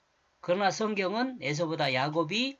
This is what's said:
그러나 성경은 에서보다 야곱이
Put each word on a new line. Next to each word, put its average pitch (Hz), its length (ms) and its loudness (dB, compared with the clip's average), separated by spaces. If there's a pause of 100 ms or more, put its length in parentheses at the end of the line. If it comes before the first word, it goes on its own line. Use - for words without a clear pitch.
(420)
그러나 190 280 2
성경은 214 680 -2
에서보다 151 540 0
야곱이 165 640 0